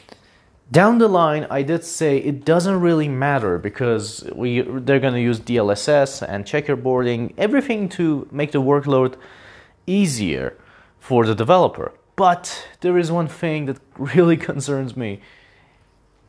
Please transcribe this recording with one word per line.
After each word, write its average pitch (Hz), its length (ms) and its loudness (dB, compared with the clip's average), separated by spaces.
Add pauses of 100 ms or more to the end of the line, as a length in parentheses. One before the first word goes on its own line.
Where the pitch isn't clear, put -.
(720)
Down 202 260 4
the 233 100 4
line, 160 420 2
I 139 120 -2
did 165 220 -2
say 147 340 -2
it 143 280 -4
doesn't 180 340 2
really 165 280 2
matter 131 500 0
because 107 680 -4 (100)
we, 120 280 -2
they're 131 380 0
gonna 123 200 0
use 120 200 0
D 120 180 -2
L 104 140 2
S - 160 -2
S 143 360 2
and 98 220 -6
checkerboarding, 127 920 -2
everything 214 520 -2
to 160 420 -2
make 147 200 -4
the 143 100 0
workload 135 540 2 (720)
easier 110 720 -2 (440)
for 120 260 2
the 110 100 2
developer. 131 580 2 (220)
But 175 520 0 (140)
there 180 160 2
is 165 140 0
one 170 160 -2
thing 156 380 -6
that 131 120 -6 (100)
<laughs> - 100 -20
really 165 400 4
concerns 135 580 -6
me. 107 240 -6 (1080)